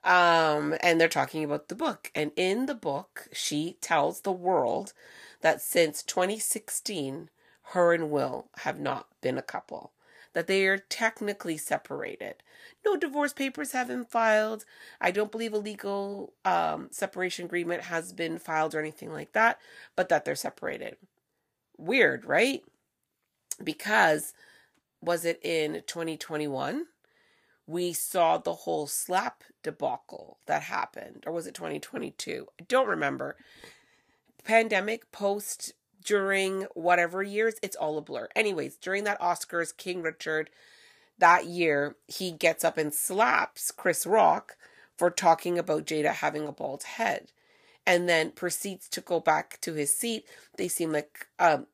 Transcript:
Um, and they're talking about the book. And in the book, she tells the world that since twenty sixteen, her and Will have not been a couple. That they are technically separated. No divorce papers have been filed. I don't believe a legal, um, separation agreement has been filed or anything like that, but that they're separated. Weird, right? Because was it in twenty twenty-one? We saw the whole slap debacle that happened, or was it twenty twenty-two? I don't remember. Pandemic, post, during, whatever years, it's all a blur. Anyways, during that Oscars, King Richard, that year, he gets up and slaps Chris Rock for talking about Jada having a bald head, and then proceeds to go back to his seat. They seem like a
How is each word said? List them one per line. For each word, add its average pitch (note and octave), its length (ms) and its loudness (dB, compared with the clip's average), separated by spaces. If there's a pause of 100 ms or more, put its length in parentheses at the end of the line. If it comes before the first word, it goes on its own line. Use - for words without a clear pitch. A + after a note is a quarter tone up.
Um, E3 760 4
and E3 200 4
they're E3 80 6
talking D#3 360 0
about C#3+ 240 -4
the F3+ 60 -8
book. C4 400 -4
And D3+ 220 -2
in G3 300 0
the C#4+ 80 -4
book, E3 580 -8
she D3+ 480 -4
tells D#3+ 420 2
the G3+ 100 -2
world F3+ 600 0 (500)
that D#3 180 4
since D#3+ 420 2
twenty F#3+ 360 0
sixteen, D#3+ 880 -6 (380)
her F3 260 4
and E3 180 2
Will C3+ 380 -2 (100)
have C#3 220 -6
not C3+ 280 -4 (120)
been C3 180 -2
a C3+ 40 -8
couple. - 500 -12 (400)
That E3+ 140 -2
they F#3+ 200 2
are G3 120 2
technically G3+ 800 -4
separated. - 840 -6 (420)
No G#4 120 2
divorce C#4+ 380 -2
papers C4+ 380 -6
have B3+ 160 -4
been B3 180 -6
filed. A3 580 2 (360)
I F3+ 100 2
don't G#3 200 -2
believe A3+ 220 -6
a G#3+ 60 -2
legal, G3+ 760 -6 (120)
um, E3 460 0
separation F#3 540 -4
agreement E3+ 380 -2
has F3+ 320 -6
been E3 240 -4
filed D#3+ 360 -2
or D#3 60 -2
anything D#3 320 -10
like D3+ 200 -12
that, A3+ 280 4 (340)
but F#3 140 0
that D3+ 160 4
they're D3 100 -2
separated. - 600 -8 (800)
Weird, E3+ 480 2
right? A3 400 2 (1000)
Because E3 720 2 (680)
was E3+ 240 -2
it E3+ 180 -2
in D#3+ 420 -2
twenty E3 300 -6
twenty-one? D3+ 680 -4 (760)
We F3 280 -4
saw E3 460 2
the E3+ 140 -4
whole D#3+ 360 -4
slap - 560 -4 (180)
debacle - 840 -8
that D3+ 180 -2
happened, - 640 -8
or D#3 60 -6
was E3+ 140 -6
it - 80 -14
twenty D#3+ 240 -8
twenty-two? - 720 -10 (120)
I E3+ 60 -20
don't B3+ 220 2
remember. C#3+ 480 -4 (1080)
Pandemic, A3 680 2
post, - 600 -4 (320)
during, F#3+ 580 2 (120)
whatever F3 480 2
years, G#3+ 400 0
it's G3 140 -6
all D#3 200 -2
a D3 60 -6
blur. A#2+ 320 -8
Anyways, F3 420 0
during G3+ 280 -4
that G#3 160 -2
Oscars, E3+ 540 -2
King F3+ 280 -8
Richard, D#3 480 -4 (680)
that F3 280 8
year, D#3 480 2 (140)
he F3+ 240 -6
gets D#3+ 320 2
up D#3+ 120 2
and D3+ 160 0
slaps - 800 0
Chris - 360 -2
Rock F#3+ 500 4 (400)
for F3 120 2
talking F3 480 2
about D#3+ 300 -2
Jada D3+ 260 0
having D3+ 360 -4
a D3+ 40 -10
bald D3 300 -8
head, - 480 -4 (560)
and F3 220 4
then D#3+ 240 4
proceeds - 560 -6
to - 120 -6
go E3+ 200 -2
back D#3 400 0
to E3 140 -6
his C#3+ 200 0
seat. A#3 320 -4 (300)
They F#3 100 -2
seem E3 240 -2
like - 380 -4 (100)
a F3 240 6 (120)